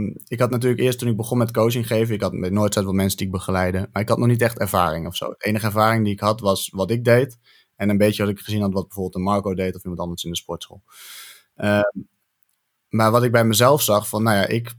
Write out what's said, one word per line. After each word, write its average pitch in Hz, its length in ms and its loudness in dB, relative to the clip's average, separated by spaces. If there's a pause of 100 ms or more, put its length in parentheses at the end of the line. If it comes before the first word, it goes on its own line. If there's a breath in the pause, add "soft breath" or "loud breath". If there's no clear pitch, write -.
(280)
ik 120 120 -4
had 123 100 2
natuurlijk 123 320 0
eerst, 127 180 0
toen 120 100 -2
ik 113 80 2
begon 113 200 -4
met 120 140 0
coaching 117 360 0
geven, 117 280 0
ik 98 60 -4
had 98 180 -4
bij 92 100 -4
Noordzijde 104 380 0
wel 95 100 -2
mensen 95 200 0
die 107 100 -6
ik 92 60 -6
begeleide, 92 580 -2
maar 98 100 -2
ik - 80 -2
had 117 80 2
nog 120 100 2
niet 120 140 2
echt - 180 0
ervaring 87 480 0
of 85 80 -10
zo. - 140 -8
De - 60 -12 (100)
enige 107 200 -2
ervaring 110 380 2
die 104 100 0
ik 101 60 -10
had 107 200 0
was 98 340 0
wat 95 180 -2
ik 120 120 -2
deed 120 340 4 (380 soft breath)
en 104 140 -2
een 101 80 2
beetje 104 260 2
wat 101 80 0
ik 98 80 -8
gezien 104 220 -4
had 98 120 -2
wat 95 140 -4
bijvoorbeeld 92 280 -8
een 92 60 -4
Marco 101 320 0
deed 92 220 -4
of 90 80 -18
iemand 87 180 -8
anders 87 220 -8
in 82 80 -10
de 82 60 -6
sportschool. - 460 -12 (720 loud breath)
Ehm, 104 260 2 (1080)
maar 110 220 2
wat 120 120 4
ik 123 80 2
bij 117 140 4
mezelf 120 360 4
zag, 104 280 2
van, 107 140 -2
nou 110 140 4
ja, 98 100 2
ik 117 320 -4